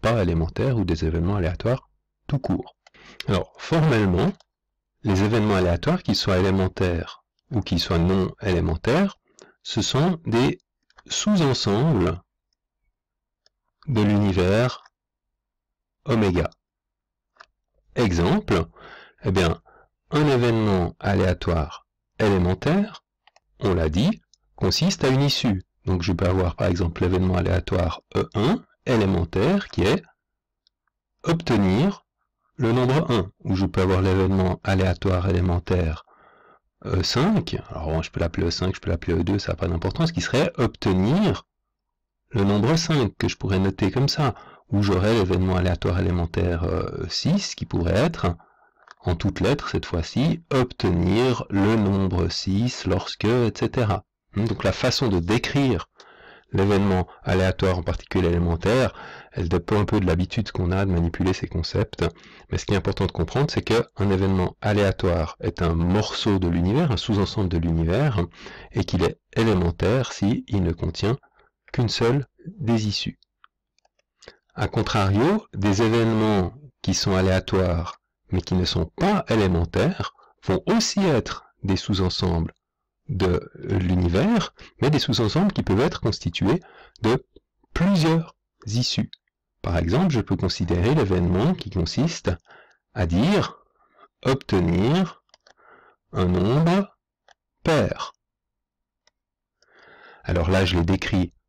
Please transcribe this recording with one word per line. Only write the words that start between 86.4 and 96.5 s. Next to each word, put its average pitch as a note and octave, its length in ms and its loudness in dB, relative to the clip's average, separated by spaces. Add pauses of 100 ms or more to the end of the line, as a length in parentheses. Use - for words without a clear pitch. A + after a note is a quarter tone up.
de A2+ 240 0 (480)
plusieurs E3 640 2 (320)
issues. - 440 -2 (500)
Par F2+ 160 -2
exemple, C3+ 360 0
je A2+ 80 0
peux F#2+ 160 -4
considérer F2+ 580 -2
l'événement F#2+ 580 0
qui - 160 -10
consiste A2+ 600 -2 (640)
à G2 120 -4
dire « C3 520 0 (680)
obtenir B2 960 0 (920)
un F#2 120 0
nombre C#3+ 720 2 (640)